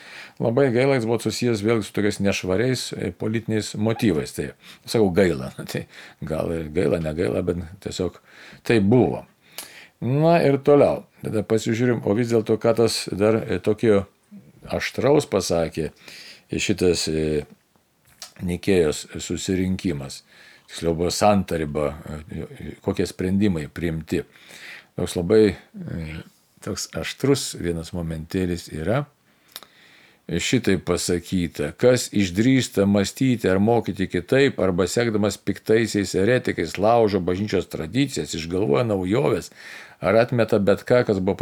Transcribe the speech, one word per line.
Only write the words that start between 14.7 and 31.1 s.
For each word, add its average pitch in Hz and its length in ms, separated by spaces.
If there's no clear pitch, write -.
pasakė 85 640
šitas, 90 480
e, 78 380
Nikėjos 87 640
susirinkimas. 90 1000
Tiksliau 82 320
buvo 85 160
santariba, 80 800
e, 80 140
kokie 98 240
sprendimai 92 640
priimti. 80 560
Toks 87 200
labai, 98 360
e, 82 720
toks 98 300
aštrus - 640
vienas 82 340
momentėlis 85 800
yra. 104 320
Šitaip 90 540
pasakyta, 85 920